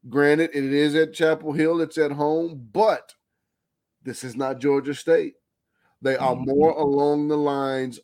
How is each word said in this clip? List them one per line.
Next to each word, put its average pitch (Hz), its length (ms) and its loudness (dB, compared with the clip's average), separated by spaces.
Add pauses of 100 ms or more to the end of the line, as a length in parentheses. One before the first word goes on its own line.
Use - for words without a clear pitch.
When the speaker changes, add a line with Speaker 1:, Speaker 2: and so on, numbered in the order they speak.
Speaker 1:
Granted, 147 440 4
it 139 120 -2
is 143 300 2
at 160 180 2
Chapel 156 400 0
Hill, 165 280 2
it's 156 160 -4
at 147 140 0
home, 147 640 -4
but 190 420 0 (880)
this 127 200 -12
is 123 120 -12
not 131 240 -6
Georgia 139 340 0
State. 165 420 0 (680)
They 131 140 0
are 131 200 0
Speaker 2:
Mm-hmm. 127 160 -8
Speaker 1:
more 151 200 4
along 147 560 0
the 151 100 0
lines 135 680 -4